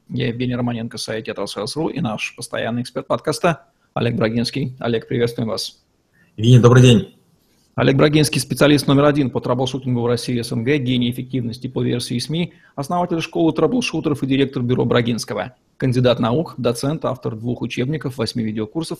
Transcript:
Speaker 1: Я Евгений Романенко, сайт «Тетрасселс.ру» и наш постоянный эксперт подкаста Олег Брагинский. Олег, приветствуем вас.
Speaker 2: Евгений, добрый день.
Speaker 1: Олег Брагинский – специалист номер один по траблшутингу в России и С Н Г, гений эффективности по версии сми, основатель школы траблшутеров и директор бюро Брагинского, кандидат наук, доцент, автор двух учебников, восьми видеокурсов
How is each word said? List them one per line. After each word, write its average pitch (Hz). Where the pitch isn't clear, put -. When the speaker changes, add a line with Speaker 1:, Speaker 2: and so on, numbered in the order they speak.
Speaker 1:
Я 123
Евгений 123
Романенко, 117
сайт 110
«Тетрасселс.ру» 104
и -
наш 110
постоянный 113
эксперт -
подкаста -
Олег 117
Брагинский. 117
Олег, 117
приветствуем 117
вас. -
Speaker 2:
Евгений, 120
добрый 123
день. 120
Speaker 1:
Олег 135
Брагинский – 151
специалист 143
номер 139
один 143
по 123
траблшутингу 127
в 117
России 120
и 117
С -
Н 120
Г, 143
гений 123
эффективности 127
по 127
версии 123
сми, 165
основатель 175
школы 165
траблшутеров 156
и 139
директор 135
бюро 127
Брагинского, 117
кандидат 127
наук, 127
доцент, 127
автор 120
двух 120
учебников, 127
восьми 117
видеокурсов 110